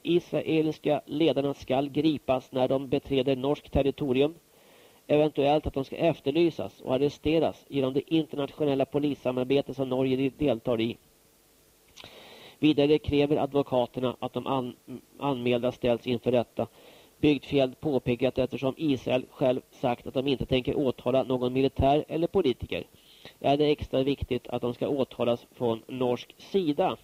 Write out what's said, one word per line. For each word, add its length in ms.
israeliska 1000
ledarna 480
skall 360
gripas 640
när 160
de 200
beträder 480
norskt 380
territorium, 640
eventuellt 600
att 60
de 100
ska 120
efterlysas 840
och 140
arresteras 720
genom 260
det 200
internationella 720
polissamarbete 880
som 160
Norge 260
de-, 300
deltar 360
i. 160
Vidare 380
kräver 400
advokaterna 840
att 140
de 140
an-, 280
anmälda 520
ställs 360
inför 240
rätta. 360
Bygdfjeld 600
påpekar 480
att 100
eftersom 400
Israel 540
själv 300
sagt 360
att 60
de 140
inte 180
tänker 320
åtala 460
någon 300
militär 540
eller 200
politiker, 560
är 180
det 80
extra 380
viktigt 440
att 140
de 120
ska 140
åtalas 640
från 360
norsk 500
sida. 680